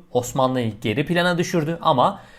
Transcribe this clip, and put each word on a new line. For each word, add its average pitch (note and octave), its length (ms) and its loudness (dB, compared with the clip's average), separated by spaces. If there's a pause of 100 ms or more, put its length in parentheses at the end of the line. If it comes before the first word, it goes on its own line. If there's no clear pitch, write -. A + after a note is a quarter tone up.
(120)
Osmanlı'yı B2 680 0
geri A#2 240 0
plana F3 320 0
düşürdü E3 440 -2
ama D#3+ 380 2 (200)